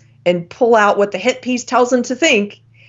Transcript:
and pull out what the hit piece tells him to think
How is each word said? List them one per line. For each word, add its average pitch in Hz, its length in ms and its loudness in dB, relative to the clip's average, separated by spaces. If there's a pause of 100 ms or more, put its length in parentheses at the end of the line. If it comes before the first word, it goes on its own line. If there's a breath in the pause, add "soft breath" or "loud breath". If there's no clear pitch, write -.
(260 soft breath)
and 175 240 -2
pull 233 260 2
out 208 220 4
what 202 160 0
the 185 40 -6
hit 240 240 -4
piece 247 220 -6
tells 247 300 0
him 247 100 0
to 254 120 -6
think 240 440 0 (300 soft breath)